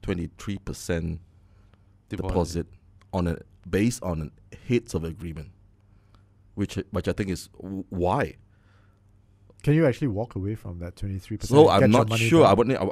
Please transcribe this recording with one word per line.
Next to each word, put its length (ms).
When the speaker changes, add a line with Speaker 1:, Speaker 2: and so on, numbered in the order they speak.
Speaker 1:
twenty-three 560
percent 520
Speaker 2:
Deposit. 200
Speaker 1:
deposit 380
on 200
a, 40
based 240
on 200
a 340
heads 260
of 100
agreement, 460
which, 160
which 180
I 40
think 180
is 120
w-, 300
why. 320
Speaker 3:
Can 120
you 120
actually 220
walk 320
away 220
from 200
that 140
twenty-three 400
percent 200
Speaker 1:
So 120
Speaker 3:
and 60
Speaker 1:
I'm 60
Speaker 3:
get 100
your 100
Speaker 1:
not 80
Speaker 3:
money 200
Speaker 1:
sure. 140
Speaker 3:
back? 80
Speaker 1:
I 40
would 140
ne-, 160
I, 80